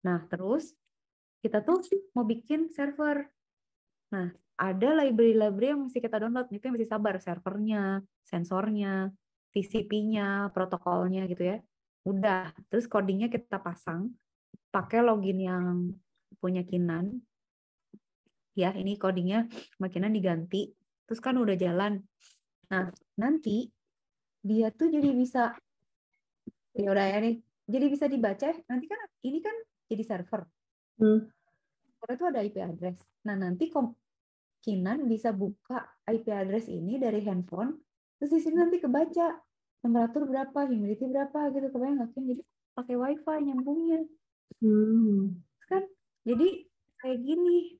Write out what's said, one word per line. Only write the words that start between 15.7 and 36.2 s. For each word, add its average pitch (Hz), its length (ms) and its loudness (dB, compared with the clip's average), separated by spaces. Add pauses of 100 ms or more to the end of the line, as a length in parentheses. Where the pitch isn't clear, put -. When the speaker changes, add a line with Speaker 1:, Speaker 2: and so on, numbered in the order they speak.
Speaker 1:
punya 185 280 -2
Kinan. 180 560 -2 (1400)
Ya, 185 160 2
ini 196 240 -4
codingnya 190 480 0 (320)
sama 190 120 -4
Kinan 196 240 -2
diganti. 180 560 -2 (360)
Terus 226 120 -8
kan 254 200 -2
udah 208 200 2
jalan. 190 440 0 (680)
Nah, 185 200 -2 (280)
nanti 247 520 0 (720)
dia 214 320 2
tuh 320 160 2
jadi 285 240 4
bisa, 247 400 2 (1200)
ya 202 160 0
udah 196 160 4
ya 196 160 0
nih, 233 160 0 (320)
jadi 262 160 2
bisa 285 240 0
dibaca. 233 400 0 (160)
Nanti 254 240 -4
kan 427 80 -8 (240)
ini 269 160 -4
kan 415 160 -6 (320)
jadi 220 160 -4
server. 202 400 -6 (560)
Speaker 2:
Hmm. 220 320 6 (680)
Speaker 1:
Server 233 180 -10
itu 339 80 -4
ada 262 160 0
I 202 80 -2
P 202 140 -10
address. 180 340 -8 (300)
Nah, 196 100 -4
nanti 185 320 -2
kom-, 247 240 -2 (640)
Kinan 214 480 -2
bisa 226 240 0
buka 202 560 -6 (240)
I 226 120 0